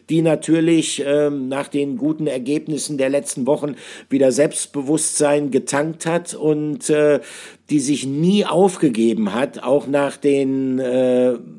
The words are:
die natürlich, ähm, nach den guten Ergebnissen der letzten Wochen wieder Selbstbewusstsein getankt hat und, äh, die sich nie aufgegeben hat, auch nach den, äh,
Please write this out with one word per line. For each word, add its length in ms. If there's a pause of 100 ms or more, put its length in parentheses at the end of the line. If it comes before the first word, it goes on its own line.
(100)
die 100
natürlich, 840
ähm, 420
nach 200
den 280
guten 300
Ergebnissen 720
der 100
letzten 380
Wochen 300 (340)
wieder 200
Selbstbewusstsein 1200
getankt 540
hat 300
und, 560
äh, 300 (500)
die 100
sich 240
nie 400
aufgegeben 880
hat, 300
auch 240
nach 320
den, 640
äh, 540 (240)